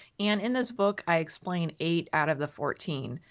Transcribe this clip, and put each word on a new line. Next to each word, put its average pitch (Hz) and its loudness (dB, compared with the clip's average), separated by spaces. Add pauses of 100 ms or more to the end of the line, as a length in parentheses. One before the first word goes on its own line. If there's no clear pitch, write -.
(220)
And 208 2
in 233 -2
this 254 0
book, 202 2
I 170 4
explain 165 -2
eight 170 0
out 156 4
of 143 2
the 143 -2
fourteen. 143 -4 (120)